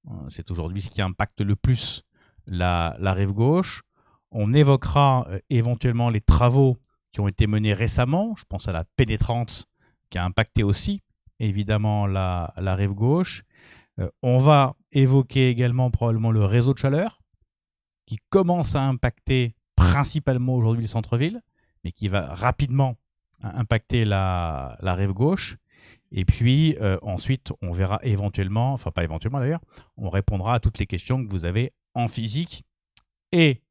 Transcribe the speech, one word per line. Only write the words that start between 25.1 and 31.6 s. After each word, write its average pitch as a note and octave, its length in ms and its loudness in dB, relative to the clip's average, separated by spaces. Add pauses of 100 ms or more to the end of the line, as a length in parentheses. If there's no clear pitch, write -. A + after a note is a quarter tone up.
gauche. C#3 440 -2 (560)
Et F#2+ 120 -2
puis, C#3 560 2
euh, G2 220 0
ensuite, G#2 480 -6 (100)
on F2 120 -6
verra F#2+ 320 -2
éventuellement, G2+ 680 -2
enfin A#2+ 200 -6
pas F2+ 100 -2
éventuellement E2+ 380 -4
d'ailleurs, D3 220 -2 (340)
on G#2 140 -6
répondra G2 440 0
à A#2 60 0
toutes - 180 -2
les G#2+ 80 -2
questions B2 400 -4
que - 20 -12
vous F#2 160 -4
avez G2+ 280 -2 (220)